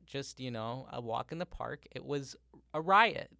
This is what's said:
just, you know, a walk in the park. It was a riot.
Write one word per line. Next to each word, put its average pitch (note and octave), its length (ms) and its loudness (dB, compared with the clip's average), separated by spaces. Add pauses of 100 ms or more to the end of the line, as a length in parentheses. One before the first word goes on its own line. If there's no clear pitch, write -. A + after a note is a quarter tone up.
just, - 360 -8
you B2+ 100 -6
know, A#2 420 -6
a - 80 -6
walk A#2+ 300 -4
in D#3+ 80 -6
the F3+ 80 -4
park. A#2+ 460 -8
It - 120 -10
was C#3 300 -4 (400)
a D#3 60 0
riot. F#3+ 600 6